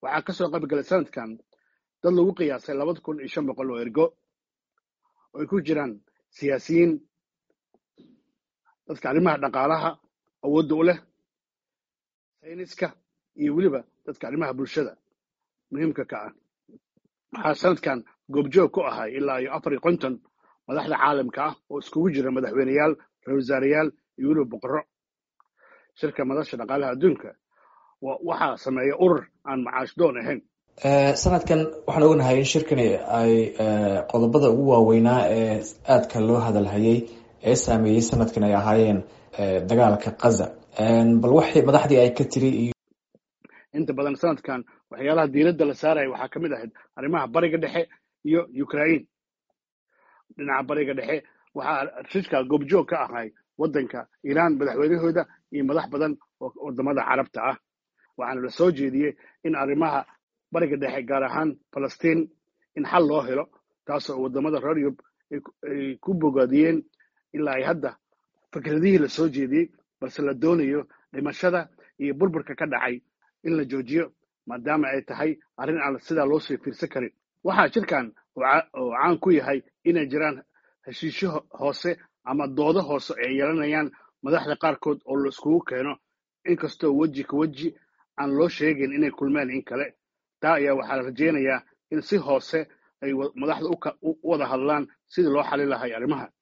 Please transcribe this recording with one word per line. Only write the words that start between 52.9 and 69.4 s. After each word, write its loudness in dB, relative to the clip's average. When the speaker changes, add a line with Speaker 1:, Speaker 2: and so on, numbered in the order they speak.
Speaker 1:
ahay -10
waddanka -4
Iran 2
madaxweynahooda 0
iyo -4
madax 0
badan -2
oo -10
waddamada -2
Carabta -2
ah. -2
Waxaana -6
la -6
soo 4
jeediyey -2
in -2
arrimaha 0
Bariga 0
Dhexe, -6
gaar 0
ahaan -2
Palestine, -2
in -4
xal 2
loo 0
helo, -4
taasoo -6
waddamada -2
reer -2
Yurub -2
ay -8
ku, -20
ay -8
ku -8
bogaadiyeen 2
ilaa -4
ay -4
hadda -4
fikradihii 2
la 2
soo -2
jeediyey, -2